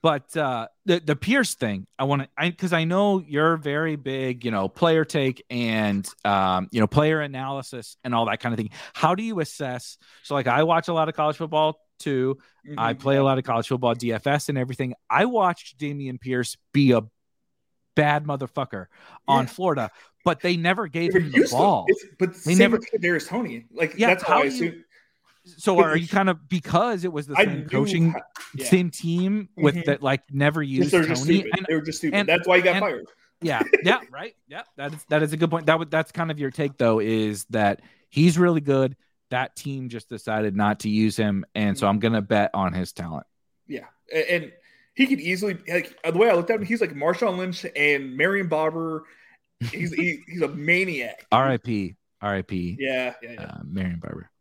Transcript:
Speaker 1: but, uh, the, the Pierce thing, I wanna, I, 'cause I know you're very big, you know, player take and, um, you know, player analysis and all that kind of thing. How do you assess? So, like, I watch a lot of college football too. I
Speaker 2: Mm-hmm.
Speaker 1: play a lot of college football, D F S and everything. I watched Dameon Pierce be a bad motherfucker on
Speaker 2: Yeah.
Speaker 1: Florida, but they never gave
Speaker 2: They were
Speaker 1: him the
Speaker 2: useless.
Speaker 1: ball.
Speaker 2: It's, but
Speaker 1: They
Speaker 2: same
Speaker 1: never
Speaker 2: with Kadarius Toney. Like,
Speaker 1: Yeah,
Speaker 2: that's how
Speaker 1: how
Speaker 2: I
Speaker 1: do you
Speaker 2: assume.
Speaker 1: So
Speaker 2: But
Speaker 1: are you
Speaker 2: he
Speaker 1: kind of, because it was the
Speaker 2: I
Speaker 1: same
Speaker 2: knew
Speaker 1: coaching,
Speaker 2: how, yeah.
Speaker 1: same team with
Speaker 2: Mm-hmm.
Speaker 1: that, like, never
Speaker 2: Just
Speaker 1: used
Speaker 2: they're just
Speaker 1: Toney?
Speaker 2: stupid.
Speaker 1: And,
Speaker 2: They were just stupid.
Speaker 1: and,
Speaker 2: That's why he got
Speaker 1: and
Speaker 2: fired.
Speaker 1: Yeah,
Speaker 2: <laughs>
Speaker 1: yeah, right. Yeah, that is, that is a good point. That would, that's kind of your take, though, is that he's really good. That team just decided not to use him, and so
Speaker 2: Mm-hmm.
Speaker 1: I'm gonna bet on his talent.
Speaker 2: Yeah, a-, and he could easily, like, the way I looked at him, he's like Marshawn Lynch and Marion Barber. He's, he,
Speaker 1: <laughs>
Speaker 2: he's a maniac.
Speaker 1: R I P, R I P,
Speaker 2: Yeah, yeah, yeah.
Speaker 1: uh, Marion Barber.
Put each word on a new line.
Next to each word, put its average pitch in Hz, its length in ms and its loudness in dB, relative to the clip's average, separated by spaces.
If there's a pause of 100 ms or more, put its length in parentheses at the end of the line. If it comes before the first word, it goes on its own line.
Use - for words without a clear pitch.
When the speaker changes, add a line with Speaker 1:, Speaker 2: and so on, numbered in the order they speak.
Speaker 1:
but, 151 340 0
uh, 127 300 -2 (180)
the, 180 140 2
the 151 160 -2
Pierce 233 400 0
thing, 101 320 -4 (100)
I 135 80 -2
wanna, 139 320 0
I, 165 140 -2
'cause 170 220 -4
I 165 120 2
know 190 360 2
you're 156 360 0
very 151 400 -4
big, 131 480 -6
you 120 60 -2
know, 98 180 0
player 160 360 2
take 135 440 -2
and, 110 600 -2 (160)
um, 95 480 2
you 113 80 0
know, 107 80 4
player 151 320 2
analysis 135 840 -10
and 123 120 -6
all 117 120 2
that 107 140 -2
kind 120 120 -2
of 113 60 -2
thing. 107 120 -6 (240)
How 160 200 2
do 202 80 -6
you 220 180 -6
assess? 131 580 -8 (260)
So, 143 100 -6
like, 131 140 2
I 123 160 6
watch 165 240 2
a 175 40 -2
lot 160 160 2
of 156 60 -8
college 151 220 0
football 156 440 0 (200)
too. 135 380 -2 (380)
I 113 180 0
Speaker 2:
Mm-hmm. 131 60 -12
Speaker 1:
play 139 160 2
a 139 60 4
lot 135 160 4
of 131 60 -4
college 117 240 -2
football, 123 260 0
D 120 180 -4
F 110 140 -4
S 143 220 0
and 143 100 -4
everything. 127 360 -6 (140)
I 147 180 2
watched 190 520 -2
Dameon 143 420 -8
Pierce 127 360 -4 (160)
be 139 200 6
a 113 100 4 (920)
bad 147 300 2
motherfucker 135 600 -6 (420)
on 135 180 4
Speaker 2:
Yeah. - 40 -12
Speaker 1:
Florida, 147 400 -2 (340)
but 175 180 2
they 180 140 2
never 180 320 0
gave 170 240 -2
Speaker 2:
They 185 80 4
were - 0 -
Speaker 1:
him 151 100 -4
the 135 80 2
Speaker 2:
useless. - 120 4
Speaker 1:
ball. 160 360 4
Speaker 2:
It's, - 180 0 (140)
but 180 160 -2 (100)
Speaker 1:
They 165 100 2
Speaker 2:
same 190 40 6
Speaker 1:
never 220 200 6
Speaker 2:
with - 120 -8
Kadarius 175 380 -2
Toney. 120 420 -8
Like, 160 260 -4
Speaker 1:
Yeah, 226 120 2
Speaker 2:
that's 277 160 2
how - 100 2
Speaker 1:
how - 60 4
Speaker 2:
I - 20 2
Speaker 1:
do 143 60 0
you 254 160 -2
Speaker 2:
assume. 170 200 -6 (600)
Speaker 1:
So 180 340 0
Speaker 2:
But 170 80 8
Speaker 1:
are 156 100 2
you 170 60 2
Speaker 2:
he 165 60 -8
Speaker 1:
kind 196 220 2
of, - 180 -4
because 180 560 0
it 180 80 -4
was 147 140 -6
the 143 100 -4
Speaker 2:
I - 80 6
Speaker 1:
same 160 260 -2
Speaker 2:
knew - 20 -
Speaker 1:
coaching, 175 400 2
Speaker 2:
how, - 80 -6 (340)
yeah. 135 140 -8
Speaker 1:
same 180 220 6
team 185 680 -2
with 151 200 2
Speaker 2:
Mm-hmm. 165 100 -4
Speaker 1:
that, 143 160 0
like, 135 280 0
never 147 320 2
Speaker 2:
Just 139 80 -4
Speaker 1:
used 139 220 2
Speaker 2:
they're 170 140 4
just 156 180 -2
Speaker 1:
Toney? - 0 -
Speaker 2:
stupid. 170 320 2
Speaker 1:
And, 190 120 -6
Speaker 2:
They 160 60 0
were 156 80 0
just 156 160 -8
stupid. 165 220 0
Speaker 1:
and, - 80 0
Speaker 2:
That's 170 180 4
why 180 120 6
he 180 40 4
got 180 140 4
Speaker 1:
and 196 40 0
Speaker 2:
fired. 165 260 -4 (340)
Speaker 1:
Yeah, 135 240 0 (100)
Speaker 2:
<laughs> - 80 0
Speaker 1:
yeah, 202 260 2
right. 156 260 -14 (120)
Yeah, 170 160 -14 (140)
that 143 180 -8
is, 151 140 -18
that 151 160 2
is 151 80 -4
a 160 40 -6
good 165 140 2
point. 165 160 -2
That 160 140 6
would, 160 100 -8
that's 160 220 -2
kind 165 180 -6
of 151 80 -8
your 135 140 -6
take, 143 260 -6
though, 113 220 4
is 107 500 -2
that 104 300 0 (280)
he's 160 300 4
really 175 220 4
good. 135 360 0 (340)
That 127 260 -6
team 135 320 -8
just 117 200 -14
decided 107 460 -4
not 104 260 2
to 107 80 -4
use 107 280 2
him, 101 280 0 (120)
and 104 200 0
so 107 100 0
Speaker 2:
Mm-hmm. 98 40 4
Speaker 1:
I'm 104 80 2
gonna 113 240 0
bet 104 320 2
on 92 180 0
his 87 200 -6
talent. 80 340 -12 (400)
Speaker 2:
Yeah, 139 200 -12 (260)
a-, 160 200 0
and 165 200 -2 (420)
he 269 140 2
could 208 120 0
easily, 180 460 -2
like, 170 380 -4
the 165 140 0
way 226 120 6
I 190 40 6
looked 175 160 0
at 220 100 0
him, 196 60 -6
he's 226 140 -2
like 175 140 -2
Marshawn 180 440 -2
Lynch 185 260 -6 (100)
and 139 420 0
Marion 190 320 0
Barber. 160 560 -2 (680)
He's, - 200 -6
he, - 320 -4
Speaker 1:
<laughs> - 40 -20
Speaker 2:
he's 170 140 -4
a 143 60 0
maniac. 147 840 -4
Speaker 1:
R 131 160 4
I 127 80 2
P, 104 400 -6 (240)
R 101 160 -4
I 92 60 -4
P, 90 360 -6
Speaker 2:
Yeah, 127 440 -4
yeah, 117 100 -18
yeah. - 120 -16
Speaker 1:
uh, - 200 -16
Marion 90 340 -6
Barber. - 320 -14 (100)